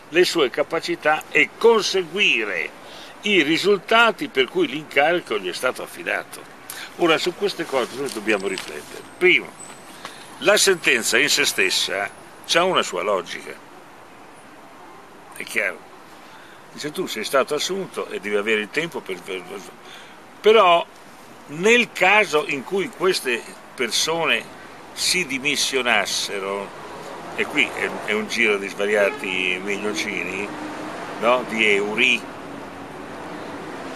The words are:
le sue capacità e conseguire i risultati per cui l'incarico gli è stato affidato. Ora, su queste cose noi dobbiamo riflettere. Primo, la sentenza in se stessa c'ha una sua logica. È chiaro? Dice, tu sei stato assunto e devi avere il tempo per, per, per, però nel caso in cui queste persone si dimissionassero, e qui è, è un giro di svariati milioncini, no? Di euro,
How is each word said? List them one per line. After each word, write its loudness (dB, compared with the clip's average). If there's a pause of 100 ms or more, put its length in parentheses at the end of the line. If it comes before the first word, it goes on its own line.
le 6
sue 2
capacità 0
e 4
conseguire 2 (400)
i 4
risultati 4
per 2
cui 0
l'incarico 0
gli -6
è -6
stato -2
affidato. -8 (460)
Ora, 4
su -2
queste -4
cose -2
noi -4
dobbiamo 0
riflettere. -8 (160)
Primo, 2 (920)
la 6
sentenza 4
in 4
se 2
stessa 0 (380)
c'ha 4
una 4
sua -4
logica. -2 (1800)
È -12
chiaro? -4 (920)
Dice, -10
tu -4
sei -6
stato 2
assunto -4
e -8
devi -2
avere 2
il -4
tempo -4
per, -8
per, -8
per, -12 (800)
però 8 (640)
nel 4
caso 4
in -4
cui -2
queste -2 (320)
persone 0 (500)
si 0
dimissionassero, -2 (540)
e 0
qui 0
è, -2 (180)
è -2
un -2
giro 2
di -6
svariati 0
milioncini, -4 (720)
no? 2
Di 2
euro, 2 (1900)